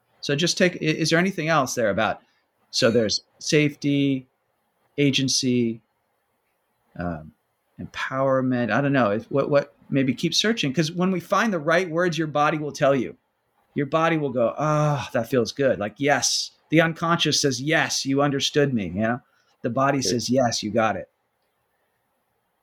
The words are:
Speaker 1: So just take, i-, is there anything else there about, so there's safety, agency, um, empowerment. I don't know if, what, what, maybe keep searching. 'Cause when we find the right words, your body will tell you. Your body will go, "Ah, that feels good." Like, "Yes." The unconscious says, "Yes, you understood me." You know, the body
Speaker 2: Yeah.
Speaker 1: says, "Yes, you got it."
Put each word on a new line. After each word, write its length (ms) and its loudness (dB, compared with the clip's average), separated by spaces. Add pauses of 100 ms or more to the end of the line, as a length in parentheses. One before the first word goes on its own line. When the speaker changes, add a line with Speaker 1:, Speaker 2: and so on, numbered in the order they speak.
(200)
Speaker 1:
So 160 -2
just 240 0
take, 160 2
i-, 20 -10 (240)
is 80 0
there 100 4
anything 280 -2
else 280 0
there 140 0
about, 320 0 (520)
so 160 4
there's 320 0 (180)
safety, 880 0 (720)
agency, 840 0 (1160)
um, 360 -8 (480)
empowerment. 880 -2
I 100 2
don't 120 0
know 180 2
if, 180 -4
what, 200 -2
what, 240 0 (160)
maybe 240 0
keep 200 -4
searching. 400 0
'Cause 180 0
when 200 -2
we 80 -2
find 320 0
the 80 -2
right 300 0
words, 280 0
your 100 -2
body 300 0
will 140 -6
tell 240 2
you. 220 -4 (580)
Your 120 -2
body 300 2
will 120 -2
go, 280 0
"Ah, 540 0
that 180 -2
feels 220 2
good." 280 0
Like, 180 -6
"Yes." 540 0 (180)
The 100 6
unconscious 600 0
says, 200 0
"Yes, 440 0
you 160 2
understood 520 0
me." 140 -2
You 140 -4
know, 200 0 (420)
the 60 -2
body 280 0
Speaker 2:
Yeah. 140 -2
Speaker 1:
says, 180 -2
"Yes, 340 2
you 80 -4
got 240 0
it." 140 -12 (1500)